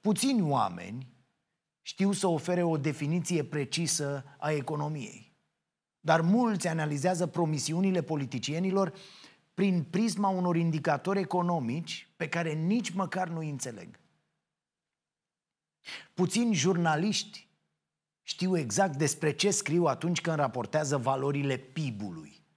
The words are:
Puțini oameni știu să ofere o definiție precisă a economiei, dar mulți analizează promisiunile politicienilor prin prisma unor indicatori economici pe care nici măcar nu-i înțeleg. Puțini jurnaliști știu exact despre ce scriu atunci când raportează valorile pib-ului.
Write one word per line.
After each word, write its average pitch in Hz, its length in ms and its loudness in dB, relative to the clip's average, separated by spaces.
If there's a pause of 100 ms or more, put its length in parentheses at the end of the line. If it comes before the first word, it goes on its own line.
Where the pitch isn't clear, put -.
Puțini 226 400 2
oameni 113 680 0 (720)
știu - 300 0
să 196 160 0
ofere 175 360 2
o 160 140 2
definiție 151 680 0
precisă 143 800 -2 (120)
a 151 140 -2
economiei, 147 840 -6 (680)
dar 160 220 4
mulți 202 460 2
analizează 160 600 0
promisiunile 170 760 0
politicienilor 160 920 -2 (640)
prin 185 280 2
prisma 202 440 0
unor 180 280 2
indicatori 165 640 0
economici 170 960 -2
pe 160 140 -6
care 165 240 -2
nici 175 380 0
măcar 185 360 -2
nu-i 160 220 -6
înțeleg. 120 500 -10 (2250)
Puțini 220 400 2
jurnaliști 170 920 0 (760)
știu 185 360 -2
exact 147 380 0
despre 147 360 0
ce 196 200 2
scriu 175 340 2
atunci 160 360 0
când 165 140 0
raportează 143 600 0
valorile 135 600 0
pib-ului. 104 840 -8 (140)